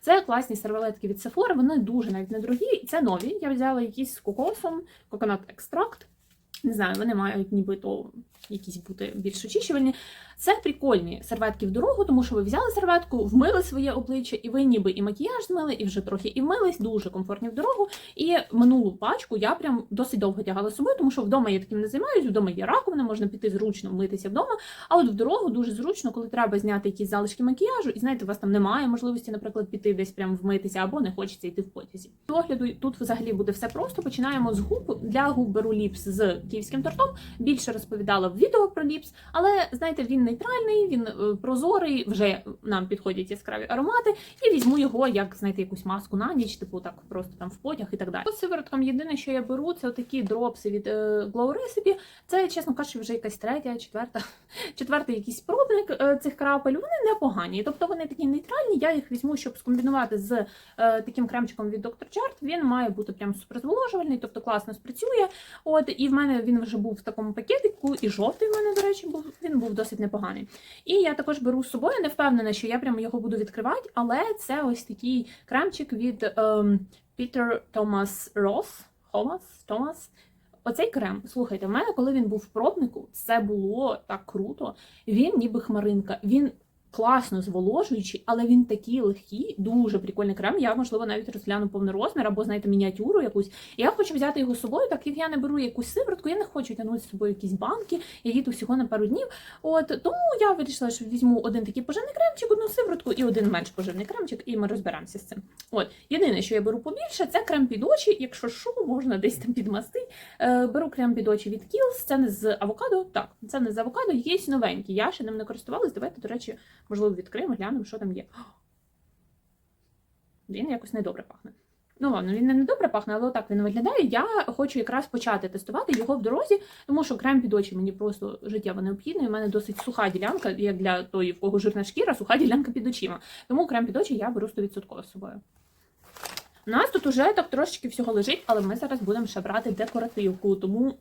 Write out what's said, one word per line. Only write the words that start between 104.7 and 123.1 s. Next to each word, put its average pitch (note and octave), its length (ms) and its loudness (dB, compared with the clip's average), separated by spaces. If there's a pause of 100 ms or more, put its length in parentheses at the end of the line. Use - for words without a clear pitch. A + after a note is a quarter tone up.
з - 40 -20
цим. - 180 -14 (300)
От, G3+ 160 0 (220)
єдине, C#4+ 320 4
що A3 140 -2
я G#3 60 4
беру A3 180 0
побільше, A4+ 460 -4
це G#4 180 0
крем C#4+ 240 2
під A3+ 160 -2
очі, A#4+ 360 6
якщо B3 300 -6
що, A#4+ 380 -4
можна B3+ 300 0
десь G3+ 200 2
там A#3+ 160 -4
підмастити. A3 540 -4 (320)
Е, B3 280 4
беру D4+ 220 0
крем A#3+ 260 2
під G#3+ 120 0
очі G#3 220 2
від G#3 120 -6
Kiehl's, B4 440 0
це C4+ 120 2
не C4 120 4
з G3+ 300 0
авокадо, F#4 440 0
так, - 260 -6 (180)
це C#4 120 -4
не A#3 120 2
з G#3 60 -4
авокадо, B3+ 340 -2
є D4+ 360 2
новенький, G3+ 480 0
я G#3+ 160 2
ще C#4+ 120 -8
ним A3 140 -6
не G#3+ 80 -6
користувалась, B3 480 -4
давайте, - 280 -8
до G#3+ 60 -10
речі, A#3 300 -8 (320)
можливо, G#3 260 0
відкриємо, B3 400 -4
глянемо, G#3 300 -4
що A3 120 -14
там G3+ 140 -6
є. F#3 140 -8 (2250)
Він G3+ 200 -6
якось A#3+ 240 -6
недобре G3+ 300 -4
пахне. - 280 -20 (500)
Ну C#4 100 2
ладно, F#3 220 -2
він A#3 140 2
не C4 60 4
недобре C4+ 340 4
пахне, G#3+ 280 -2